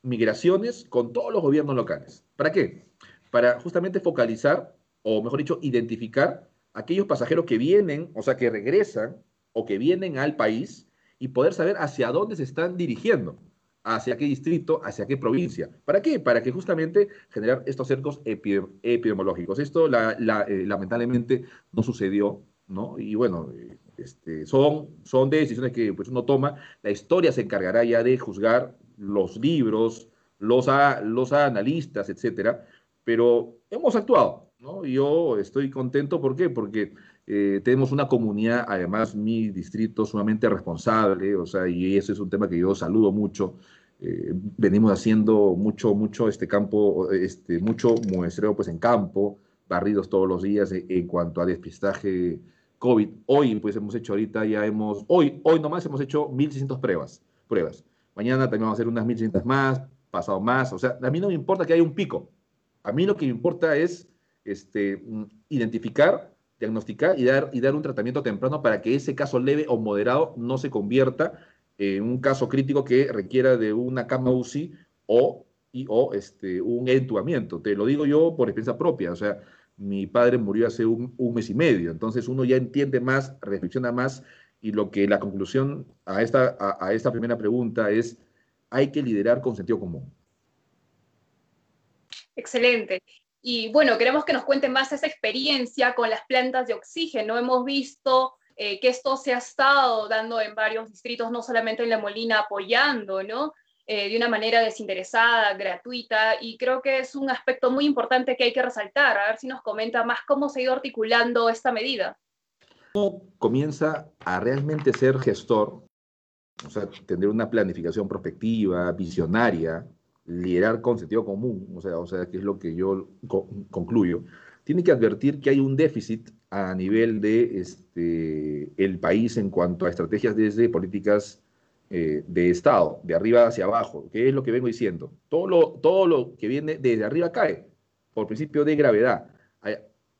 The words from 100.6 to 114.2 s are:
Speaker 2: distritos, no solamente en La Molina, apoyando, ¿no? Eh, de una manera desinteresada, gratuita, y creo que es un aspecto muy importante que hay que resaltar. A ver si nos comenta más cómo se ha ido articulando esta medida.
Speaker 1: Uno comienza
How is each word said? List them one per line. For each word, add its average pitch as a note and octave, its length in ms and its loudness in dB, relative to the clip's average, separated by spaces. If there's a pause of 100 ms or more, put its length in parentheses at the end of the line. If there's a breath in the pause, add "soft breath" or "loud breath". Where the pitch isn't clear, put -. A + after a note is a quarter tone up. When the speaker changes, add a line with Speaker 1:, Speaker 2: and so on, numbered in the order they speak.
Speaker 2:
distritos, A#3+ 400 -8
no A#3+ 100 -4
solamente A3+ 420 -2
en A#3 60 0
La A3 100 2
Molina, G#3+ 420 0
apoyando, G#3 840 0
¿no? B3 320 -6 (320 soft breath)
Eh, G3+ 240 -4
de A3 60 -2
una A#3 120 2
manera A3+ 320 2
desinteresada, A3 920 2
gratuita, A3 840 -2
y A3+ 180 -10
creo B3+ 220 0
que C4+ 180 0
es C4 180 -6
un C4+ 120 -4
aspecto B3+ 420 0
muy C#4 160 2
importante B3+ 500 2
que B3+ 80 0
hay A#3+ 80 2
que B3+ 100 0
resaltar. A#3 540 0
A G3+ 140 0
ver A3 80 -4
si C4 100 -10
nos B3+ 140 -10
comenta A3+ 420 -2
más A#3+ 140 -2 (100)
cómo C#4+ 200 2
se C#4 120 -6
ha - 40 0
ido B3+ 100 2
articulando A#3 720 0
esta A3+ 240 0
medida. A3+ 460 -4 (760 soft breath)
Speaker 1:
Uno G3 280 0 (160)
comienza D3 680 0 (180)